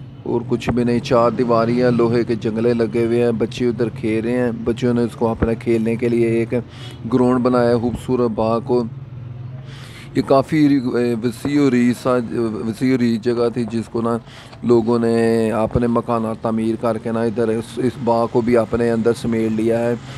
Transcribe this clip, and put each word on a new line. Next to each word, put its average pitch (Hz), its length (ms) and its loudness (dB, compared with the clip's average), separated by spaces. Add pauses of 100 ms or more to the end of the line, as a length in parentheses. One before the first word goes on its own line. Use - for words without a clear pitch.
(260)
और 117 180 0
कुछ 120 260 -2
भी 120 140 0
नहीं। 120 180 2
चार 120 280 4
दीवारी 117 480 2
हैं, 123 140 4
लोहे 117 320 2
के 120 120 -2
जंगले 110 380 0
लगे 117 300 0
हुए 120 180 2
हैं, 117 160 0
बच्चे 120 300 -2
उधर 113 220 -2
खेल 110 340 -2
रहे 120 100 -2
हैं। 123 300 -2
बच्चों 120 300 0
ने 120 100 2
उसको 113 220 -2
अपने 113 300 0
खेलने 113 400 0
के 120 120 -2
लिए 117 340 2
एक 120 200 -2 (440)
ग्राउंड 123 340 2
बनाया 120 300 2
है, 120 100 2
खूबसूरत 120 520 -2
बाग 113 320 0
को। 123 240 0 (1300)
ये 135 80 2
काफ़ी 143 440 4
रि-, 127 280 2
ए, 120 200 2
वसी 123 420 -2
और 143 120 4
रीसा, 123 460 2 (520)
वसी 127 240 0
और 127 60 2
रीस 117 240 2
जगह 120 280 0
थी, 120 160 -4
जिसको 113 360 -4
ना 117 180 0 (460)
लोगों 117 320 4
ने 113 580 2
अपने 117 320 0
मकान 117 540 -2
तामीर 113 360 0
करके 113 340 -4
ना 113 140 -2
इधर 110 260 0
इस, 113 280 -6
इस 123 240 -2
बाग 117 240 2
को 123 140 0
भी 120 160 2
अपने 117 320 0
अंदर 113 260 2
समेट 113 360 -2
लिया 113 280 0
है। 120 160 0 (220)